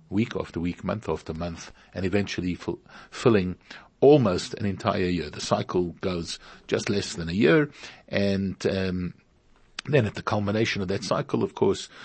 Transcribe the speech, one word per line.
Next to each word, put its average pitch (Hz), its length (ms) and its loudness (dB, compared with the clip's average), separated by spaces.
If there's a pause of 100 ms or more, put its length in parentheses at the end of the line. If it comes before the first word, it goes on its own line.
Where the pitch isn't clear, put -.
week 110 260 0
after 85 240 -6
week, 87 240 -4
month 101 260 -4
after 80 240 -4
month, 85 380 -8 (220)
and 90 120 -2
eventually 92 500 -2
ful-, - 240 -8 (320)
filling 95 460 2 (440)
almost 127 540 6
an 104 100 -4
entire 98 400 0
year. 82 240 0
The - 120 -10
cycle 92 600 -2
goes 87 380 -4 (280)
just - 220 -2
less 101 240 -2
than 82 160 -6
a 85 40 -4
year, 147 360 6 (380)
and, 98 480 0 (100)
um, 90 480 -2 (720)
then 135 200 2
at - 80 -6
the - 80 -10
culmination 107 580 0
of 92 60 -4
that 98 160 -4
cycle, - 400 -2
of 101 100 -4
course, - 360 0 (160)